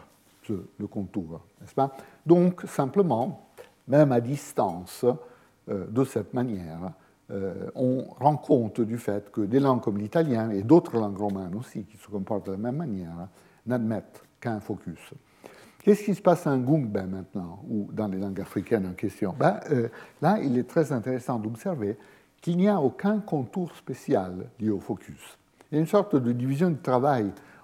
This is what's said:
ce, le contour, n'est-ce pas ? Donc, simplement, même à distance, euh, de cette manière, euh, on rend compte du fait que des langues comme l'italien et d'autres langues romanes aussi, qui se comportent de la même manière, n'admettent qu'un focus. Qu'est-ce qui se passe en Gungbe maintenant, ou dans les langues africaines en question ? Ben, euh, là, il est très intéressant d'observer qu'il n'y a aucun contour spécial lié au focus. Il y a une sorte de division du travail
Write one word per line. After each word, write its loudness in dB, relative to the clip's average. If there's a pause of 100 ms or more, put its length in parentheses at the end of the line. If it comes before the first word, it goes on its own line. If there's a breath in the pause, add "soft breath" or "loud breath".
(440)
ce, -6 (240)
le -6
contour, -8 (200)
n'est-ce -20
pas ? 0 (300 loud breath)
Donc, 6
simplement, 0 (400 loud breath)
même 8
à 4
distance, -4 (640 loud breath)
euh, -4
de 2
cette -4
manière, -6 (360 soft breath)
euh, -6
on 0 (140)
rend 4
compte 0
du 0
fait -6
que -4
des 2
langues 4
comme -2
l'italien 0
et -2
d'autres 6
langues -2
romanes -4
aussi, -10
qui -20
se -20
comportent -6
de -6
la -8
même -6
manière, -8 (380 soft breath)
n'admettent -4 (160)
qu'un -4
focus. -10 (720 loud breath)
Qu'est-ce 6
qui 0
se -6
passe 4
en 2
Gungbe 2 (120)
maintenant, -10
ou -4
dans -2
les -4
langues -6
africaines -2
en -6
question ? -4
Ben, 2 (120)
euh, 2 (340 loud breath)
là, 4
il 2
est 0
très 2
intéressant -2
d'observer -4 (440 soft breath)
qu'il -2
n'y 4
a 4
aucun 0
contour -4
spécial -4 (100)
lié 0
au 0
focus. -10 (340 soft breath)
Il -2
y 0
a 4
une 0
sorte 4
de 2
division 0
du 0
travail 2 (320 loud breath)